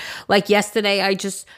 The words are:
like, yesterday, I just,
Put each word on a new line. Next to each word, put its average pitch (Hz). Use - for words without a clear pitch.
like, 202
yesterday, 202
I 196
just, 190